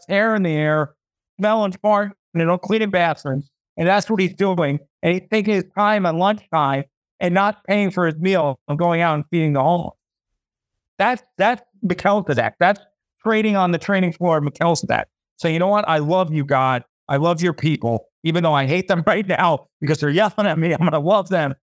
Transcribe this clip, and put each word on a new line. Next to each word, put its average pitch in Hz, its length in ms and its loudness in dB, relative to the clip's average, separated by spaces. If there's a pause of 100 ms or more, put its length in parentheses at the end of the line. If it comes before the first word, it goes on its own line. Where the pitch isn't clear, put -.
hair 214 280 0
in 202 80 0
the 170 80 0
air, 151 420 0 (460)
smell 214 260 2
and 190 160 -6
fart, 208 340 0 (180)
and 170 60 -2
they 165 60 2
don't 175 160 0
clean 220 220 0
in 202 80 -4
bathrooms. 151 580 -2 (280)
And 170 100 0
that's 196 220 0
what 214 120 0
he's 190 140 0
doing. 175 440 0 (220)
And 170 120 0
he's 185 180 -6
taking 214 240 0
his 190 100 -2 (100)
time 208 300 0
at 165 80 0
lunchtime 165 680 -2 (360)
and 175 140 -2
not 202 320 0
paying 202 240 0
for 180 160 -2
his 160 120 -2
meal 165 500 0
and 147 100 -4
going 170 240 0
out 165 140 0
and 147 160 -4
feeding 160 220 0
the 135 100 0
homeless. 170 320 -2 (1040)
That's, 226 240 0 (140)
that's 220 260 0 (180)
Melchizedek. 175 800 0
That's 196 200 2 (440)
trading 214 320 0
on 185 160 2
the 170 80 0
trading 185 340 0
floor 170 240 0
of 151 60 0
Melchizedek. 147 640 -2 (300)
So - 100 -4
you 160 100 -2
know 180 100 0
what? 208 220 0
I 160 80 2
love 160 340 0
you, 151 140 -2
God. 131 380 0 (260)
I 139 80 0
love 165 240 0
your 175 120 0
people, 117 540 -2 (160)
even 165 200 0
though 160 100 2
I 139 140 0
hate 180 200 0
them 170 160 0
<laughs> - 40 2
right 202 200 0
now 165 400 0 (120)
because 147 200 -2
they're 147 120 0
yelling 202 340 0
at 160 140 0
me. 165 140 0
I'm 175 120 0
gonna 151 140 0
love 185 300 0
them 151 260 -2 (140)